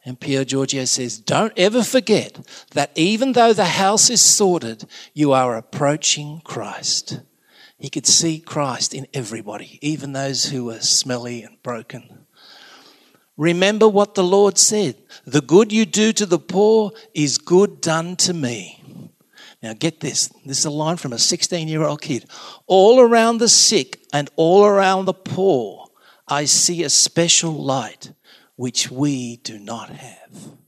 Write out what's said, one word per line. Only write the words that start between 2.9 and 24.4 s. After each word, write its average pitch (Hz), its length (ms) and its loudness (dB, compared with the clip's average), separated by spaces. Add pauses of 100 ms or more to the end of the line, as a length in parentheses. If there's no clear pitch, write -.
even 214 380 0
though 233 180 6
the 202 140 2
house 190 440 2
is 240 120 0
sordid, 156 680 0 (260)
you 147 200 2
are 127 240 2
approaching 147 880 -4
Christ." - 760 -8 (580)
He 143 120 -12
could - 180 -6
see 160 320 2
Christ 143 540 -6
in 135 200 -12
everybody, 110 680 -12
even 143 320 -6
those 135 320 -4
who 131 180 -6
were 113 160 -10
smelly 120 640 -4
and - 180 -20
broken. 113 640 -14 (1120)
Remember 190 480 2
what 202 280 2
the 190 80 2
Lord 196 340 2
said, 202 400 0 (280)
"The 143 140 2
good 170 320 4
you 220 140 2
do 214 260 2
to 208 140 -2
the 175 120 0
poor 208 540 2 (220)
is 143 240 -2
good 175 420 2
done 165 380 -4
to - 160 0
me." 117 500 -8 (800)
Now 113 100 -10
get 160 280 -6
this. - 280 -4 (160)
This 135 140 -6
is - 60 -2
a 156 40 -4
line 156 280 -4
from 131 160 -10
a 113 40 -10
sixteen-year-old 156 840 -2
kid. 123 240 -6 (420)
"All 202 320 8
around 233 380 6
the 226 100 0
sick - 540 2 (100)
and 143 240 -2
all 175 300 6